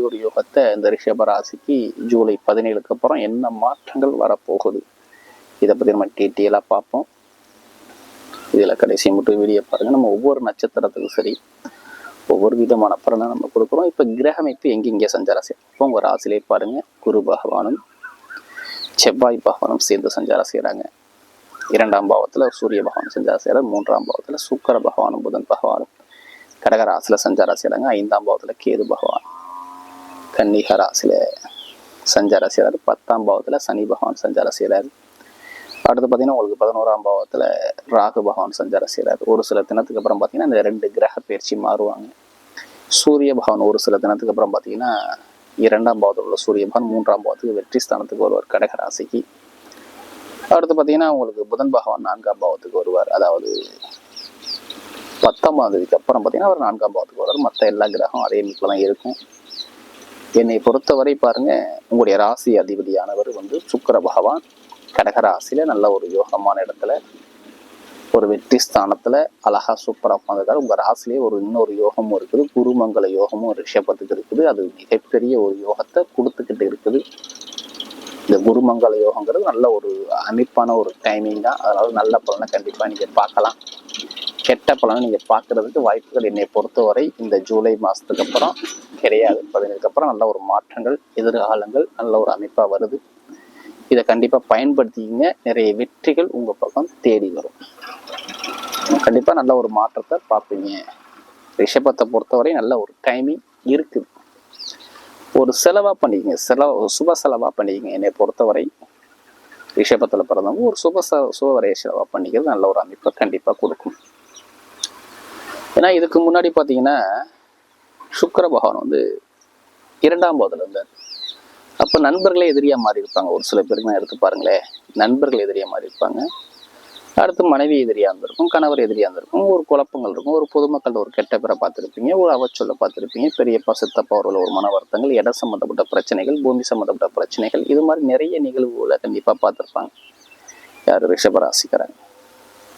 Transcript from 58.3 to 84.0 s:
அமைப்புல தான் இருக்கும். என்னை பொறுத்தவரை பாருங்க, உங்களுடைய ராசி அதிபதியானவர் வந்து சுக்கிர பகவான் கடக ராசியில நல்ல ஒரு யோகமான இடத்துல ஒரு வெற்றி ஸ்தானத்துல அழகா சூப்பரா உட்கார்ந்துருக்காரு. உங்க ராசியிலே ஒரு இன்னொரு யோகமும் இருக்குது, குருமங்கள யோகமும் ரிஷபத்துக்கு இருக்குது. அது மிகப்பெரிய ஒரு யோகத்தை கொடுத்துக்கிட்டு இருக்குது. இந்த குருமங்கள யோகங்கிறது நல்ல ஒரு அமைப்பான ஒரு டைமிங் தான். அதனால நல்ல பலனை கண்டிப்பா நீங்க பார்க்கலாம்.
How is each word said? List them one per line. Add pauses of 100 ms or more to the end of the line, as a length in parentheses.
அமைப்புல
தான்
இருக்கும். (1300)
என்னை
பொறுத்தவரை (100)
பாருங்க, (400)
உங்களுடைய
ராசி (140)
அதிபதியானவர்
வந்து (140)
சுக்கிர (120)
பகவான் (540)
கடக
ராசியில
நல்ல
ஒரு (100)
யோகமான
இடத்துல (1200)
ஒரு
வெற்றி
ஸ்தானத்துல (320)
அழகா (100)
சூப்பரா
உட்கார்ந்துருக்காரு.
உங்க
ராசியிலே (100)
ஒரு (100)
இன்னொரு
யோகமும்
இருக்குது, (100)
குருமங்கள (120)
யோகமும் (100)
ரிஷபத்துக்கு
இருக்குது.
அது (160)
மிகப்பெரிய (120)
ஒரு (100)
யோகத்தை (160)
கொடுத்துக்கிட்டு
இருக்குது. (1300)
இந்த
குருமங்கள (120)
யோகங்கிறது
நல்ல
ஒரு (400)
அமைப்பான
ஒரு (140)
டைமிங்
தான்.
அதனால (100)
நல்ல
பலனை
கண்டிப்பா
நீங்க (120)
பார்க்கலாம். (920)